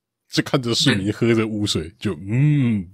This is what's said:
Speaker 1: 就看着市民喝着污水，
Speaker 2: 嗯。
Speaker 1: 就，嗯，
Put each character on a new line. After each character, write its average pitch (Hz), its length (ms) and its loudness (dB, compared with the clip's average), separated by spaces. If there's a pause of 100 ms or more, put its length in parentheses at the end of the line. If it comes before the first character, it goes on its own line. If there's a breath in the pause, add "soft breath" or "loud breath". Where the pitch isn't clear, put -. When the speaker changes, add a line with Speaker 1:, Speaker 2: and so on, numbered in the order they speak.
(300)
Speaker 1:
就 - 140 -2
看 143 180 -2
着 117 140 -2
市 127 200 2
民 98 160 -2
喝 117 220 2
着 110 140 2
污 104 180 -4
水， - 180 -2
Speaker 2:
嗯。 82 140 -16
Speaker 1:
就， 101 160 -4 (140)
嗯， 120 680 2